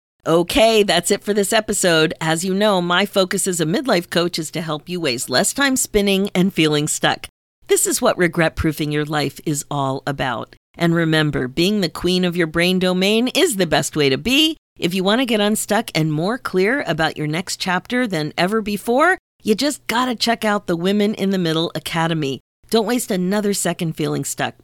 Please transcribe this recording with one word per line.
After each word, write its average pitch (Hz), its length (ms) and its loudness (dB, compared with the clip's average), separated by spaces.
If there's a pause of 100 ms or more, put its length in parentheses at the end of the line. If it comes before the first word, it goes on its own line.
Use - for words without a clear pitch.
(280)
Okay, 208 560 4
that's 175 280 0
it 202 120 0
for 208 100 0
this 202 200 0
episode. 175 680 2
As 160 240 -2
you 190 100 0
know, 196 280 2
my 175 240 2
focus 196 420 0
as 175 140 -2
a 160 40 0
midlife 208 440 0
coach 170 280 -2
is 160 140 -8
to 202 100 -6
help 160 280 -8
you 180 100 -6
waste 135 300 -4
less 127 240 0
time 269 240 0
spinning 202 580 0
and 185 180 2
feeling 151 340 2
stuck. - 400 -2 (400)
This - 180 2
is - 160 -2
what 247 160 2
regret-proofing 160 720 0
your 151 140 -2
life 147 400 -4
is 147 260 -2
all 139 340 -2
about. 135 500 -6 (220)
And 170 160 2
remember, 156 540 2
being 175 340 0
the 170 80 0
queen 180 360 0
of 170 100 -2
your 170 120 0
brain 175 320 0
domain 190 500 2
is 302 260 0
the 190 100 2
best 151 300 0
way 143 140 4
to 131 80 0
be. 277 400 0 (200)
If 175 160 -2
you 185 100 0
want 208 180 2
to 269 40 0
get 226 140 0
unstuck 214 560 0
and 160 160 0
more 175 260 -2
clear 214 480 0
about 160 320 -2
your 151 100 -4
next 160 300 -6
chapter 190 480 -2
than 156 320 -4
ever 202 240 0
before, 240 560 0 (240)
you 214 140 2
just 277 320 -4
gotta 247 280 -2
check 226 280 -2
out 208 240 0
the 175 80 0
Women 202 400 0
in 196 140 -2
the 196 80 0
Middle 165 380 0
Academy. 160 640 -4 (280)
Don't 220 160 2
waste 233 240 -2
another 202 440 0
second 170 400 -4
feeling 147 320 -4
stuck. 120 380 -6